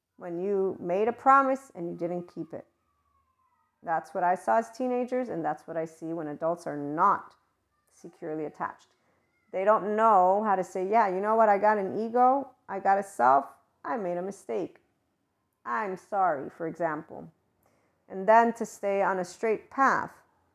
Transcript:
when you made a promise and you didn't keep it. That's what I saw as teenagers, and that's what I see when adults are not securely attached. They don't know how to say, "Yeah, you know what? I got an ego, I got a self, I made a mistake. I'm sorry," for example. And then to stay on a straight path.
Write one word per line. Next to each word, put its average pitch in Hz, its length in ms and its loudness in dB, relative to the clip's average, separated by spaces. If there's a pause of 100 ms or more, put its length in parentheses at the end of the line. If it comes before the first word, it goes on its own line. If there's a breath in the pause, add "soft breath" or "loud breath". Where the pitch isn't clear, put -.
(160)
when 175 220 -10
you 190 420 -2
made 190 280 -2
a 240 40 0
promise 269 600 2
and 175 160 -8
you 170 60 -10
didn't 175 360 -6
keep 160 220 -12
it. - 100 -14 (1160)
That's 165 320 -4
what 185 100 -2
I 180 100 2
saw 220 240 0
as 226 120 -2
teenagers, 254 580 -4
and 165 160 -6
that's 151 220 -6
what 165 100 -12
I 160 80 -4
see 165 280 -10
when 160 160 -8
adults 165 380 -4
are 147 100 -6
not 151 580 0 (600)
securely 156 500 -10
attached. - 440 -10 (640)
They 185 140 -4
don't 208 320 2
know 208 480 6
how 202 120 2
to 185 80 0
say, 185 220 -6
"Yeah, 208 220 2
you 185 120 -4
know 214 140 0
what? 226 140 6
I 202 100 4
got 208 200 4
an 190 200 -4
ego, 247 500 2 (200)
I 196 120 -10
got 196 180 2
a 202 40 -2
self, 254 440 2 (380)
I - 120 -6
made 180 200 -4
a 175 60 -6
mistake. 196 580 -8 (840)
I'm 220 320 -6
sorry," 175 520 -2
for - 180 -10
example. 165 640 -6 (800)
And 190 180 -10
then 233 280 6
to 220 120 -8
stay 196 360 -4
on 185 160 0
a 180 60 -4
straight - 460 -4
path. 240 400 0 (440)